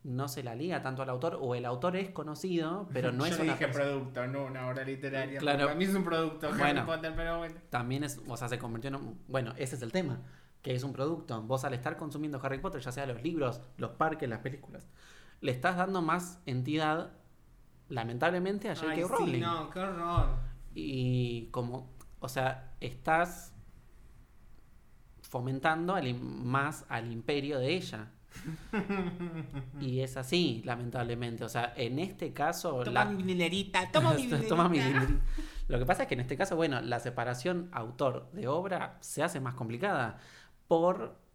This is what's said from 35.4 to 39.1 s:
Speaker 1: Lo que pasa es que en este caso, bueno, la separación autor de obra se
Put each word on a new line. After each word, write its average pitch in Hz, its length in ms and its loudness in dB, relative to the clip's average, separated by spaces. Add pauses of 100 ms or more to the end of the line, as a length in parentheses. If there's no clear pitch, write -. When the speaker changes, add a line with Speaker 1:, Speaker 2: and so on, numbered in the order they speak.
Speaker 1:
Lo 123 100 4
que 123 80 2
pasa 185 160 4
es - 60 0
que 143 60 0
en 123 60 0
este 131 160 -2
caso, 190 200 2
bueno, 147 240 2
la 120 200 -2
separación 123 720 -2
autor 127 600 -2
de 170 160 -4
obra 180 520 -2
se - 220 -4